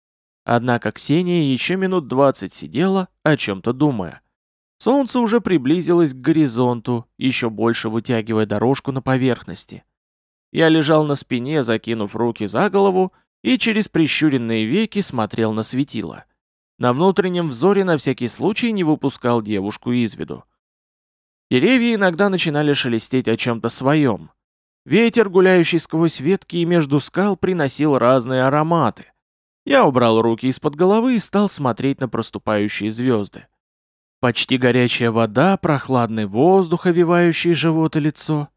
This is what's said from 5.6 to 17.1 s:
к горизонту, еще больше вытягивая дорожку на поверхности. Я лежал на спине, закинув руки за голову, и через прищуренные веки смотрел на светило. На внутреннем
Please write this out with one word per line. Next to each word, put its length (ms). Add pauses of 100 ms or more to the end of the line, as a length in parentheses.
к 40
горизонту, 880 (100)
еще 320
больше 400
вытягивая 560
дорожку 460
на 100
поверхности. 840 (680)
Я 180
лежал 360
на 100
спине, 480
закинув 520
руки 300
за 240
голову, 440 (300)
и 140
через 300
прищуренные 760
веки 360
смотрел 520
на 100
светило. 640 (520)
На 160
внутреннем 560